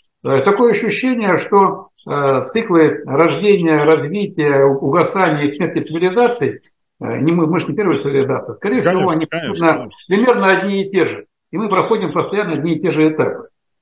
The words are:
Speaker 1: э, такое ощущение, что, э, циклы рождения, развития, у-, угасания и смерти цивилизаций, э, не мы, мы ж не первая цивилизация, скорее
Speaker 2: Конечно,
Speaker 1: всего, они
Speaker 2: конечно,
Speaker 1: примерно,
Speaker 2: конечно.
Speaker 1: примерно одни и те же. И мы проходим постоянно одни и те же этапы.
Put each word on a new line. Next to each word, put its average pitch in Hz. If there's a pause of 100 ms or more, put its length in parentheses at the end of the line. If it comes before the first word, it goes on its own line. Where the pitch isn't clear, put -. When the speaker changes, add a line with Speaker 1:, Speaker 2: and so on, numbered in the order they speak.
(240)
Speaker 1:
э, 135
такое 226
ощущение, 220
что, - (200)
э, 139
циклы 170
рождения, 160
развития, 151
у-, 135 (100)
угасания 160
и 147
смерти 165
цивилизаций, 180 (400)
э, 117
не 156
мы, 170
мы 165
ж -
не 143
первая 180
цивилизация, 131
скорее 226
Speaker 2:
Конечно, 175
Speaker 1:
всего, 185
они 160
Speaker 2:
конечно, 160
Speaker 1:
примерно, 165
Speaker 2:
конечно. - (100)
Speaker 1:
примерно 208
одни 190
и -
те 170
же. - (260)
И 160
мы 214
проходим 196
постоянно 175
одни 156
и 151
те 175
же 156
этапы. - (340)